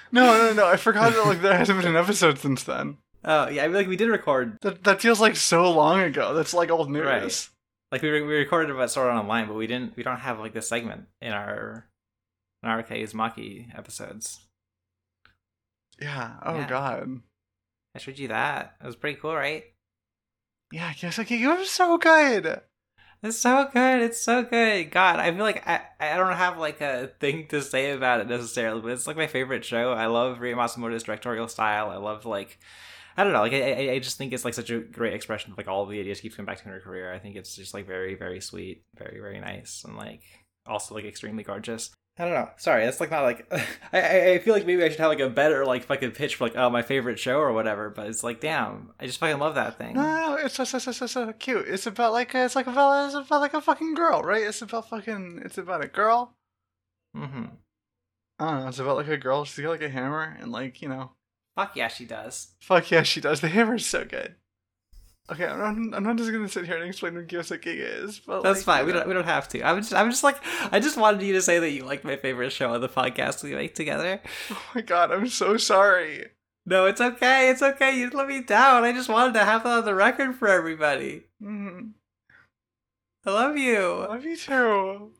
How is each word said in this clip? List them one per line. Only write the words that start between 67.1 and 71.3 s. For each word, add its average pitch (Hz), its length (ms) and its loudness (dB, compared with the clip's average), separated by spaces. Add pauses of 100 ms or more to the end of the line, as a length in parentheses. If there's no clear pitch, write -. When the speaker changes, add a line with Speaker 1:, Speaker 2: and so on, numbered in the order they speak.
Speaker 1:
what 170 140 -12
Gyoza 170 320 -6
Giga 160 440 -8
is, 208 140 -12
but, 185 240 -6
Speaker 2:
That's 196 240 2
Speaker 1:
like, 175 120 4
Speaker 2:
fine. - 80 0
We 175 40 0
Speaker 1:
you 175 40 -2
know. 175 60 0
Speaker 2:
don't, - 80 -2
we 185 60 -2
don't 180 100 0
have 147 260 -2
to. - 120 -8
I'm 156 160 2
just, 214 160 -8
I'm 220 160 4
just 262 140 0
like, 277 120 4 (360)
I 202 80 4
just 294 160 -2
wanted 214 260 4
you 196 120 0